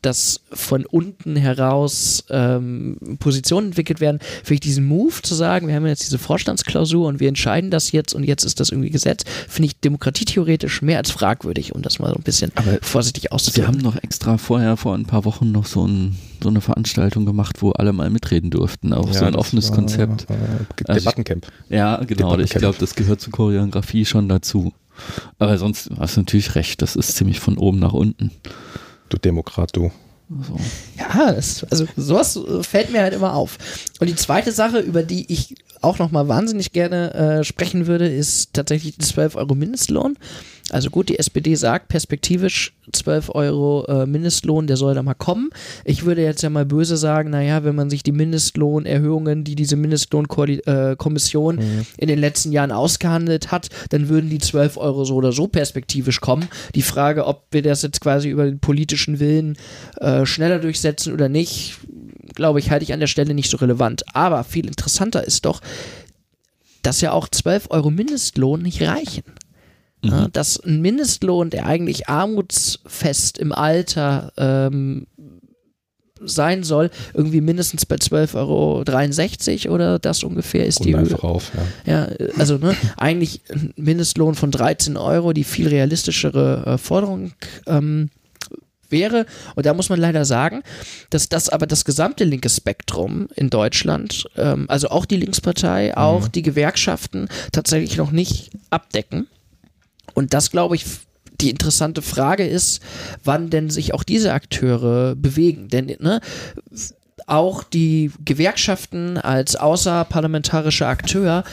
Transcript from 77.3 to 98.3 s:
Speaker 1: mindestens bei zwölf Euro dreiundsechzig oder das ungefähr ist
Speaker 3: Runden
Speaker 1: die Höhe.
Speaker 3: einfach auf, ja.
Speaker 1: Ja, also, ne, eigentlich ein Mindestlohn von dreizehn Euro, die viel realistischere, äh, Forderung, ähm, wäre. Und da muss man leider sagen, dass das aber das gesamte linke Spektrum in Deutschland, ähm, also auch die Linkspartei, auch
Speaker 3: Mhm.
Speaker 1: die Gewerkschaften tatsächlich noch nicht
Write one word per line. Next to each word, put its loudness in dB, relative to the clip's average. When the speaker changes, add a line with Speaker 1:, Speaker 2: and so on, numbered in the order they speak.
Speaker 1:
mindestens 0
bei 0
zwölf 0
Euro 0
dreiundsechzig -2
oder 2
das -2
ungefähr -2
ist 0
Speaker 3:
Runden 2
Speaker 1:
die 4
Höhe. 4
Speaker 3:
einfach 0
auf, -2
ja. 0
Speaker 1:
Ja, -6
also, 4
ne, 2
eigentlich 0
ein -4
Mindestlohn 2
von 0
dreizehn 0
Euro, 2
die 0
viel 0
realistischere, 2
äh, 0
Forderung, -2
ähm, 0
wäre. 2
Und 0
da 4
muss -2
man 2
leider 2
sagen, 0
dass 0
das 0
aber 0
das 0
gesamte 0
linke 0
Spektrum -4
in 0
Deutschland, -2
ähm, 0
also 0
auch 0
die 0
Linkspartei, 0
auch 2
Speaker 3:
Mhm. -4
Speaker 1:
die -2
Gewerkschaften 0
tatsächlich 0
noch 0
nicht 0